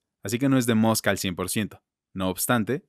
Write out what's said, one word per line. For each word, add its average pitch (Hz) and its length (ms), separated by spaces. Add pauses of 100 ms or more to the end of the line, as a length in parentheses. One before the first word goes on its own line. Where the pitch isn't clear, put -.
(240)
así 110 160
que 135 100
no 135 80
es 120 80
de 117 80
Musk 110 320
al 98 140
cien 92 160
por 90 140
ciento. - 340 (300)
No 92 160
obstante, 117 600